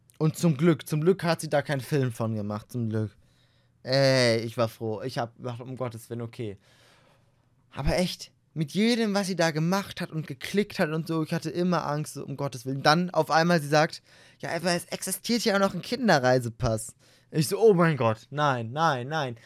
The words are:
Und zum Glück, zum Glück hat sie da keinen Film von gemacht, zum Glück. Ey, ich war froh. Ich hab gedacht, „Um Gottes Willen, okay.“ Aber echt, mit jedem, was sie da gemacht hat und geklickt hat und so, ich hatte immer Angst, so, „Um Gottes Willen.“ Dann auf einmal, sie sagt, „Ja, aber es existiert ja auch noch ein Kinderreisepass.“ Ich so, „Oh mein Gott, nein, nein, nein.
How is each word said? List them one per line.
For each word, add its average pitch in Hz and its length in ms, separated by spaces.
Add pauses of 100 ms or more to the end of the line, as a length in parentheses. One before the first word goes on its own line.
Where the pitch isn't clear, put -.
(180)
Und 156 180
zum 165 200
Glück, 156 320
zum 156 120
Glück 185 220
hat 165 180
sie 156 80
da 143 140
keinen 139 180
Film 131 320
von 113 220
gemacht, 104 380
zum 117 160
Glück. 107 220 (720)
Ey, 131 580
ich 113 160
war 117 120
froh. 110 340
Ich 123 160
hab 117 180
gedacht, 123 240
„Um 127 160
Gottes 117 340
Willen, 120 120
okay.“ 113 340 (1120)
Aber 147 260
echt, - 360 (220)
mit 151 180
jedem, 220 400
was 196 140
sie 185 100
da 165 140
gemacht 170 500
hat 180 100
und 156 160
geklickt 202 520
hat 165 120
und 160 160
so, 160 160
ich 156 120
hatte 160 160
immer 175 360
Angst, 147 280
so, 139 100
„Um 139 120
Gottes 131 280
Willen.“ 135 180
Dann 165 280
auf 156 200
einmal, 165 300
sie 147 80
sagt, 151 340 (360)
„Ja, - 120
aber 170 220
es 175 140
existiert 196 580
ja 214 100
auch 196 60
noch 196 140
ein 170 80
Kinderreisepass.“ 127 1120 (360)
Ich - 180
so, 190 120
„Oh 220 140
mein 165 220
Gott, 113 340
nein, 131 420
nein, 139 360
nein. 139 380